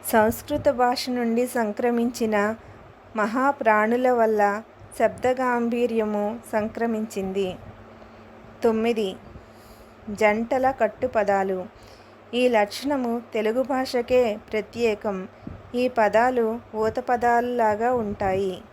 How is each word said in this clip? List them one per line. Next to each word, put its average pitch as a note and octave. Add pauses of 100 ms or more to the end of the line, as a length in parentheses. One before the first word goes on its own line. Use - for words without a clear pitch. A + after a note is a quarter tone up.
(120)
సంస్కృత A#3
భాష B3
నుండి B3
సంక్రమించిన A3+ (600)
మహాప్రాణుల A#3
వల్ల A3 (360)
శబ్ద A3+
గాంభీర్యము A#3 (120)
సంక్రమించింది. G#3+ (1080)
తొమ్మిది, A3 (920)
జంటల A#3
కట్టుపదాలు. G3+ (680)
ఈ B3
లక్షణము A#3+ (120)
తెలుగు A3
భాషకే B3+ (140)
ప్రత్యేకం. G#3+ (480)
ఈ B3
పదాలు A#3 (160)
ఊత A3
పదాలలాగా A#3+
ఉంటాయి. G3 (120)